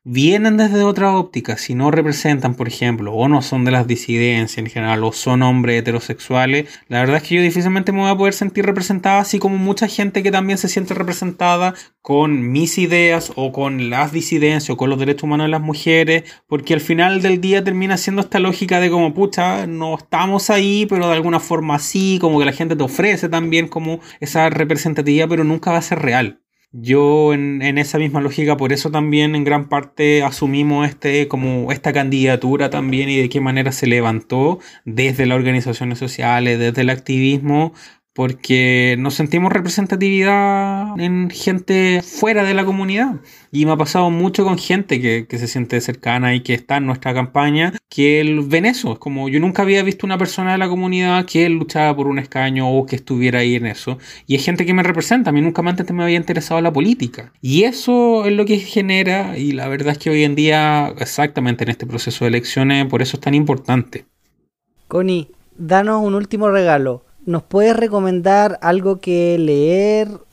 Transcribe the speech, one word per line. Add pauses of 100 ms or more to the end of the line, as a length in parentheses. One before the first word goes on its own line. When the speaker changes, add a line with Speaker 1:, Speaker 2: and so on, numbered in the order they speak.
Speaker 1:
vienen
desde
otra
óptica,
si
no
representan,
por
ejemplo,
o
no
son
de
las
disidencias
en
general,
o
son
hombres
heterosexuales, (180)
la
verdad
es
que
yo
difícilmente
me
voy
a
poder
sentir
representada,
así
como
mucha
gente
que
también
se
siente
representada (280)
con
mis
ideas,
o
con
las
disidencias,
o
con
los
derechos
humanos
de
las
mujeres, (220)
porque
al
final
del
día
termina
siendo
esta
lógica
de
como,
pucha,
no
estamos
ahí,
pero
de
alguna
forma
sí,
como
que
la
gente
te
ofrece
también
como (180)
esa
representatividad,
pero
nunca
va
a
ser
real. (300)
Yo
en,
en
esa
misma
lógica,
por
eso
también
en
gran
parte
asumimos
este,
como
esta
candidatura
también
y
de
qué
manera
se
levantó (240)
desde
las
organizaciones
sociales,
desde
el
activismo, (420)
porque
no
sentimos
representatividad
en
gente
fuera
de
la
comunidad. (360)
Y
me
ha
pasado
mucho
con
gente
que,
que
se
siente
cercana
y
que
está
en
nuestra
campaña, (160)
que
él
ven
eso.
Es
como,
yo
nunca
había
visto
una
persona
de
la
comunidad
que
luchaba
por
un
escaño
o
que
estuviera
ahí
en
eso. (300)
Y
es
gente
que
me
representa.
A
mí
nunca
antes
me
había
interesado
la
política.
Y
eso
es
lo
que
genera,
y
la
verdad
es
que
hoy
en
día,
exactamente
en
este
proceso
de
elecciones,
por
eso
es
tan
importante. (800)
Speaker 2:
Connie, (260)
danos
un
último
regalo. (220)
¿Nos
puedes
recomendar
algo
que
leer (240)